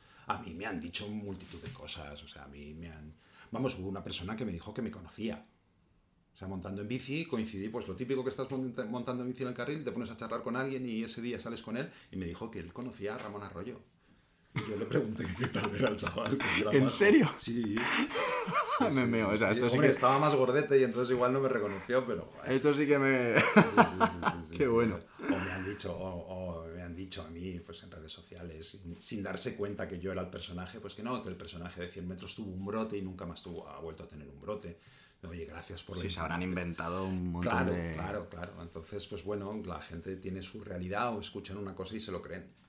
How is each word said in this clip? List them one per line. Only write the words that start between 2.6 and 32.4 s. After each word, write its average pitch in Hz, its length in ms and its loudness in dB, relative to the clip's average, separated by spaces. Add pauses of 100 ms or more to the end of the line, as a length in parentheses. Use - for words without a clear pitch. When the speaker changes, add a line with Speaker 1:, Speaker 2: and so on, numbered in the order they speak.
Speaker 1:
me 82 180 -12
han... 78 220 -16 (380)
Vamos, 117 280 0
hubo 92 80 -4
una 95 160 -4
persona 92 320 -4
que 120 80 -4
me 107 80 -2
dijo 87 220 -8
que - 80 -4
me 110 100 -2
conocía. 104 540 -6 (880)
O - 40 -20
sea, 95 120 -8
montando 98 320 -6
en 107 80 -4
bici, 135 360 -2
coincidí, 107 440 -2
pues 107 180 -4
lo 92 80 -4
típico 127 260 0
que 127 100 0
estás 131 180 -4
mont-, 127 400 -2
montando 123 340 -2
en 127 60 -2
bici 127 140 -4
en 123 60 0
el 120 60 -6
carril, 120 300 -2
te 117 80 -2
pones 113 160 -4
a 113 80 -12
charlar 113 260 -4
con 120 140 -2
alguien 131 280 -2
y 113 180 0
ese 113 180 -6
día 117 180 -4
sales 117 220 -6
con 110 160 -6
él 156 120 -4 (220)
y - 60 -8
me 90 80 -2
dijo 90 260 -6
que 107 80 -8
él 82 140 -10
conocía 110 420 -6
a - 20 -6
Ramón 104 260 -8
Arroyo. 98 360 -10 (760)
Y 110 140 -2
yo 104 80 -4
le 107 80 -4
pregunté 110 400 0 (140)
qué 127 80 2
tal - 280 -2
era 135 140 4
el 208 60 0
chaval, 113 420 0
que - 240 2
era 107 120 2
Speaker 2:
¿En 135 100 8
Speaker 1:
majo. 131 120 4
Speaker 2:
serio? 208 340 10 (100)
Speaker 1:
Sí. 113 400 0
Speaker 2:
<laughs> 123 60 2 (1080)
Me 131 100 6
Speaker 1:
Sí, 120 40 6
Speaker 2:
meo, 113 220 4
Speaker 1:
sí, 107 60 6
Speaker 2:
o - 20 6
sea, 107 160 6
Speaker 1:
sí. - 0 -
Speaker 2:
esto 120 160 4
sí 120 60 6
Speaker 1:
Hombre, 151 120 8
Speaker 2:
que 131 60 8
Speaker 1:
estaba 135 260 8
más 147 160 6
gordete 139 420 6
y 131 60 10
entonces 123 320 4
igual 123 160 6
no 135 80 4
me 135 80 4
reconoció, 117 580 2
pero, 95 300 -4
joder. - 160 -4
Speaker 2:
Esto 135 220 6
sí 147 120 4
que 143 120 8
me 123 420 6
Speaker 1:
Sí, 113 140 8
sí, 208 80 12
sí, - 200 8 (200)
sí, - 480 2
sí, - 80 -6
Speaker 2:
<laughs> - 0 -
Qué 147 80 2
Speaker 1:
sí. 123 40 4
Speaker 2:
bueno. 117 300 4 (220)
Speaker 1:
O - 80 0
me 95 220 0
han 95 140 -4
dicho, 98 300 -4
o, 90 680 -6
o 82 40 -10
me 85 140 -10
han 85 140 -8
dicho 95 260 -8
a 80 80 -12
mí, 87 300 -6
pues 82 240 -12
en 92 80 -18
redes 78 200 -12
sociales, 85 560 -12
sin, 87 320 -10
sin 104 240 -6
darse 95 320 -2
cuenta 101 320 -4
que 90 120 -6
yo 92 120 -4
era 90 100 -2
el 90 80 -6
personaje, 90 500 -8
pues 98 160 -10
que 107 80 -10
no, 120 200 -4
que 104 60 -8
el 90 80 -8
personaje 87 440 -10
de 90 80 -4
cien 90 180 -8
metros 92 280 -8
tuvo 101 160 -6